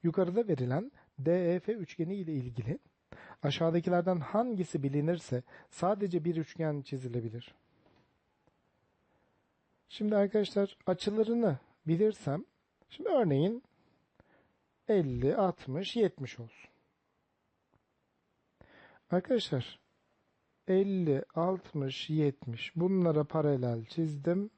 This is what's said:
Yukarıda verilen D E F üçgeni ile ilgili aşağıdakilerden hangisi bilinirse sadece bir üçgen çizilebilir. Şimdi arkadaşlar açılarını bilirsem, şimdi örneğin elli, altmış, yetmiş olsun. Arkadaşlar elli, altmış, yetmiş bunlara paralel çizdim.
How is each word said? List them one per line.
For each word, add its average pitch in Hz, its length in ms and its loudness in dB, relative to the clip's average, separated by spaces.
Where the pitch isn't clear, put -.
Yukarıda 185 460 2
verilen 147 440 0
D 170 360 4
E 180 60 0
F 214 120 -2
üçgeni 180 420 -4
ile 175 180 -6
ilgili 127 460 -4
aşağıdakilerden 175 800 2
hangisi 190 640 -2
bilinirse 143 600 0
sadece 180 540 -2
bir 170 120 0
üçgen 156 460 -4
çizilebilir. 120 720 -8
Şimdi 208 280 0
arkadaşlar 202 600 2
açılarını 214 720 0
bilirsem, 175 580 0
şimdi 370 200 -8
örneğin 214 540 2
elli, 139 480 2
altmış, 180 600 -2
yetmiş 175 440 -2
olsun. - 300 -18
Arkadaşlar 185 680 0
elli, 185 540 2
altmış, 160 760 -4
yetmiş 143 680 -2
bunlara 170 480 2
paralel 127 600 0
çizdim. 165 720 -2